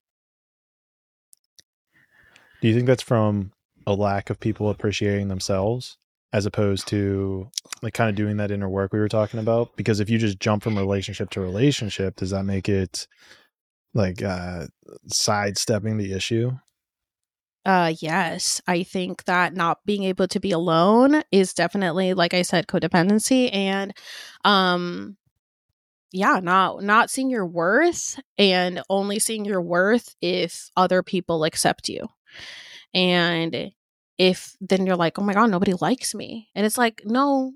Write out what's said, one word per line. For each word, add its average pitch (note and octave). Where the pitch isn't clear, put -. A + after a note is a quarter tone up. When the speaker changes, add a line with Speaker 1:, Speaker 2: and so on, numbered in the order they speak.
Speaker 1:
Do A#2
you A2
think B2
that's B2+
from G#2
a G2+
lack G2+
of G#2+
people G#2+
appreciating G2+
themselves G2
as G#2
opposed G2+
to, G2
like, A2+
kinda A2+
doing G#2
that G#2
inner G2+
work G2
we A2
were G#2+
talking G#2+
about? A#2
Because G#2+
if G#2
you A2+
just G#2
jump G#2+
from A2
relationship G2
to -
relationship, G2
does F#2
that G2
make G2
it, F#2+
like, F#2+
uh, F2+
sidestepping G#2
the G2
issue? A2+
Speaker 2:
Uh, F3
yes. E3
I F3+
think F#3
that F3+
not E3+
being G3
able F#3
to G3
be G3
alone F#3+
is F#3+
definitely, F#3
like F3
I F3+
said, F3
codependency G3+
and, G3
um, F#3
yeah, F#3+
not, F3+
not G#3+
seeing C4
your A3
worth G#3
and F3+
only G3+
seeing G#3+
your G3+
worth F#3
if F3
other F#3
people E3+
accept -
you. -
And F3
if F#3
then F#3+
you're F#3
like, E3+
"Oh G3
my G3+
God, A3
nobody F#3+
likes F3+
me." A3
And G3+
it's G#3+
like, A#3
no, C4